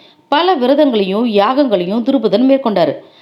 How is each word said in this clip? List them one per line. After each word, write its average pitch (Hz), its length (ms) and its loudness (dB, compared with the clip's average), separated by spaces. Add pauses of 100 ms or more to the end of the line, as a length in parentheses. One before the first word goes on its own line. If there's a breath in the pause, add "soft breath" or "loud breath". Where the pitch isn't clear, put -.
(280 loud breath)
பல 349 280 0
விரதங்களையும் 247 720 0
யாகங்களையும் 220 800 0
துருபதன் 233 460 0
மேற்கொண்டாரு. 208 440 0 (280 soft breath)